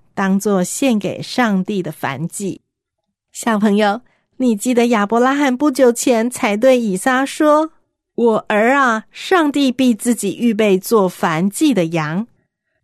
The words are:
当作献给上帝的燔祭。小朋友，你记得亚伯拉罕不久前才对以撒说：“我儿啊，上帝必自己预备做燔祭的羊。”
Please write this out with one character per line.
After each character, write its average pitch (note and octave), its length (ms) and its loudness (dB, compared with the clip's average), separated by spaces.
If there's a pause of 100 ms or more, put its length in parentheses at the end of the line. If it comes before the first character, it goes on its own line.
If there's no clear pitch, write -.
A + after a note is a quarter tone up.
(120)
当 G3 260 0
作 G3 260 0
献 A#3+ 340 -2
给 D#3+ 240 -6
上 G#3 420 -2
帝 G3+ 160 -4
的 D#3+ 120 -8
燔 C#3 340 -8
祭。 F#3+ 340 -10 (720)
小 A3 260 -2
朋 G3+ 180 2
友， G#3 240 0 (380)
你 B3 180 0
记 B3 180 -2
得 A#3+ 140 2
亚 G#3+ 180 2
伯 A#3 140 0
拉 C4 160 2
罕 C#4 200 0
不 D4 140 0
久 B3+ 220 4
前 A#3 360 0
才 A3 280 -2
对 B3+ 220 4
以 G#3+ 180 -2
撒 C4 280 0
说 D4+ 480 0 (420)
：“我 A3+ 340 0
儿 A3 240 2
啊， B3 400 0
上 E4 400 0
帝 C#4 200 0
必 B3 220 2
自 A3+ 200 -2
己 G3+ 220 -4
预 A#3 160 0
备 G#3 240 2
做 F#3+ 320 2
燔 F3 400 -2
祭 D4 240 0
的 F#3 140 0
羊。” E3 400 -4 (580)